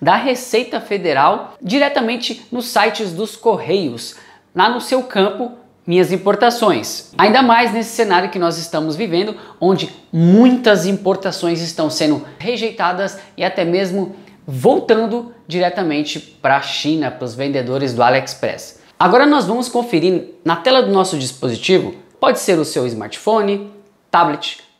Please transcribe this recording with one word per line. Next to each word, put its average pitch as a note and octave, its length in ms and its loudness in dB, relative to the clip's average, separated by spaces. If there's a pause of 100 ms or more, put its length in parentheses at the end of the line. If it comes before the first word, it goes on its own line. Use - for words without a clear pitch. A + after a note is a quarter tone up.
da E3 140 4
Receita B3 640 -2
Federal F3+ 840 0
diretamente A#3+ 880 -2
nos A#3+ 180 -8
sites G#3+ 440 0
dos G3+ 240 -8
Correios, D#3 800 -2 (400)
lá C3 140 4
no A#3+ 100 -4
seu B3+ 240 -2
campo G#3 560 -2 (260)
Minhas F3 260 2
Importações. G3 1040 0
Ainda G#3+ 240 6
mais G#3 320 4
nesse A3 160 -4
cenário G3 400 0
que G3 80 -8
nós E3+ 220 -2
estamos D#3+ 360 -4
vivendo, F#3+ 400 -4 (240)
onde F3+ 300 0 (240)
muitas G#3 720 6
importações F#3 760 -2
estão E3 300 -4
sendo D3+ 340 0 (140)
rejeitadas G3 800 -4 (180)
e F3 80 -4
até F3+ 220 -2
mesmo F#3 500 -2 (300)
voltando A3 880 0 (140)
diretamente D#3+ 720 -2
pra C#3 420 0
China, D3+ 480 -2
pros B2 240 -8
vendedores C3 600 -4
do A#2+ 80 2
AliExpress. B2+ 760 -2 (180)
Agora A3 280 4
nós D4 200 2
vamos A#3+ 220 -2
conferir F#3 680 -2 (100)
na E3 100 0
tela B3 280 2
do G3 80 0
nosso F#3+ 260 0
dispositivo, B2+ 800 -2 (240)
pode - 180 2
ser F3+ 220 0
o D3+ 40 0
seu C#3+ 220 -4
smartphone, G3+ 840 -4 (400)
tablet, D#3 480 0 (200)